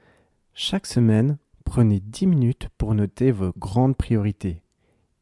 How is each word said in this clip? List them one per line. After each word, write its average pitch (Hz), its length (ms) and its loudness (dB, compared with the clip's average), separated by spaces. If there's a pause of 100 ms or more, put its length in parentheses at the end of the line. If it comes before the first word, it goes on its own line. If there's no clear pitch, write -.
(540)
chaque - 320 -6
semaine, 120 500 2 (300)
prenez 107 340 2
dix 110 260 -6
minutes 135 520 0
pour 107 160 -2
noter 104 380 0
vos 95 260 -2
grandes 123 400 0
priorités. 101 640 -2 (600)